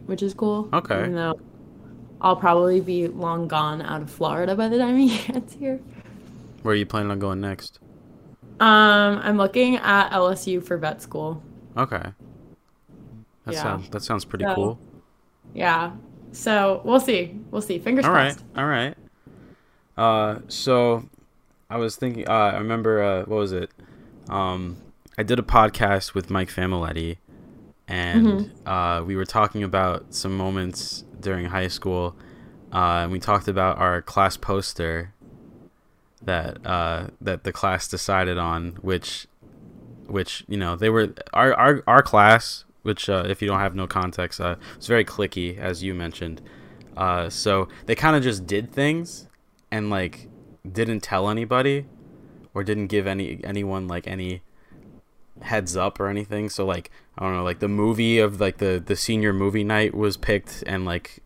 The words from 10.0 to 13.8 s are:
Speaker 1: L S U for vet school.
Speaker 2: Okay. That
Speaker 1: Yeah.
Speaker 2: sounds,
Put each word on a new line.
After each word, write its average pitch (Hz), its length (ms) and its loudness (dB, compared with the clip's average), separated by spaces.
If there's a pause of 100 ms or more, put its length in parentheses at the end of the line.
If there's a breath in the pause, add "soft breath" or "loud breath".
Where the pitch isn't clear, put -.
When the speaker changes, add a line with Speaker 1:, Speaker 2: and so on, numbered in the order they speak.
Speaker 1:
L 185 180 4
S 190 180 -4
U 180 140 -2
for 175 160 -4
vet 156 240 -4
school. 156 420 -8 (340)
Speaker 2:
Okay. 117 240 -2 (1400)
That 180 80 -8
Speaker 1:
Yeah. 156 100 -4
Speaker 2:
sounds, 95 260 -4